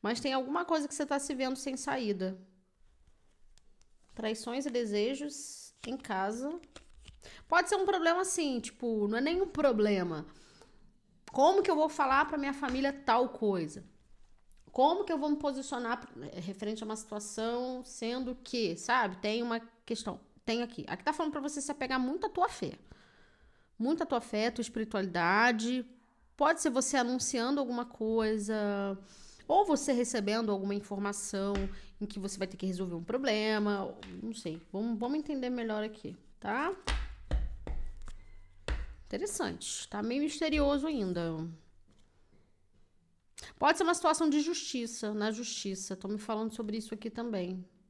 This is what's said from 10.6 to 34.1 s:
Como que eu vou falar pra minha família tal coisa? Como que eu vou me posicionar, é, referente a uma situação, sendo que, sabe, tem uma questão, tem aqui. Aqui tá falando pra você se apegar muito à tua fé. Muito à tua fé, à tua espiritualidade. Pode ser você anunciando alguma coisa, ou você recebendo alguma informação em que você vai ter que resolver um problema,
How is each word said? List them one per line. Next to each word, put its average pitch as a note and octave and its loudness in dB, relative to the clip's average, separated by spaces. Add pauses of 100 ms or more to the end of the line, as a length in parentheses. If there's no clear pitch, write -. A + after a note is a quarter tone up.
Como F4 8
que F#4+ 4
eu F4 6
vou D#4 4
falar C#4+ 4
pra D4+ -2
minha C#4 0
família C4+ 0
tal B3+ 4
coisa? F#3+ -2 (840)
Como E4 6
que G4+ -2
eu D#4+ 2
vou D4 0
me D4 4
posicionar, C4+ -2 (320)
é, F3 -10
referente G3+ -6
a A3 -8
uma G#3+ -6
situação, A#3 -6
sendo B3 -4
que, G#3+ -2
sabe, A3+ 0
tem A3 0
uma A#3 -2 (260)
questão, G#3+ -6 (260)
tem A3+ 0
aqui. A#3 -8
Aqui - -6
tá D4+ 2
falando D4+ 0
pra D4 -4
você C#4+ -4
se C#4 -6
apegar C4 -2
muito C4+ 0
à G#4 0
tua F#4 2
fé. - -4 (1040)
Muito C#4+ 2
à - 0
tua A#3+ 0
fé, A3 0
à A#3+ 2
tua A#3+ -6
espiritualidade. A3 2 (520)
Pode D#4+ 4
ser D#4 4
você B3+ 2
anunciando B3 2
alguma A#3+ 0
coisa, G#3+ 0 (500)
ou G4 8
você D4+ 2
recebendo A3+ 2
alguma G3 0
informação G3+ -2 (460)
em G#3 -4
que G3+ -8
você G3 -6
vai F#3+ -2
ter F#3 -10
que - -6
resolver F3+ -2
um E3+ -6
problema, G#3+ 2 (300)